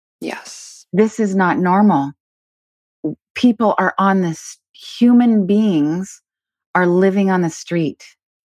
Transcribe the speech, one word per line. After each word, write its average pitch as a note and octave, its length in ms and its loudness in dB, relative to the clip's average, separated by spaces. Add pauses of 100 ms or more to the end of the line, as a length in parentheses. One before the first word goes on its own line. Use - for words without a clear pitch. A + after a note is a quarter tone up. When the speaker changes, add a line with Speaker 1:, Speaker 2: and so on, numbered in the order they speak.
(200)
Speaker 1:
Yes. - 720 -16
Speaker 2:
This G#3+ 260 0
is G3+ 160 -2
not F3+ 240 0
normal. F3+ 540 2 (1200)
People A3+ 440 2
are F#3 200 0
on G3 220 2
this, E3 380 -6 (140)
human A#3+ 720 2
beings F#3 760 0 (540)
are F3+ 120 2
living F#3+ 440 2
on F#3 100 0
the E3+ 100 -2
street. - 540 -6 (420)